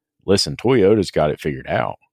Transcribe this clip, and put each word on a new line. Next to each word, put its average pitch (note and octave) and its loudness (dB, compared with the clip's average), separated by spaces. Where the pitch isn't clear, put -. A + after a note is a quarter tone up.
Listen, F2+ 0
Toyota's G#2+ 2
got D2+ 0
it - -8
figured C2+ -6
out. A1+ -4